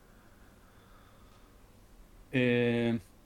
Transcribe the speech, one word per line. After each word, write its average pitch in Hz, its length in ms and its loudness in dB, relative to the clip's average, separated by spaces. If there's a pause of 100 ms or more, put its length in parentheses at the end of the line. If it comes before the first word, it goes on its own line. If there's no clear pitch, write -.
(2250)
Eh, 120 680 0 (260)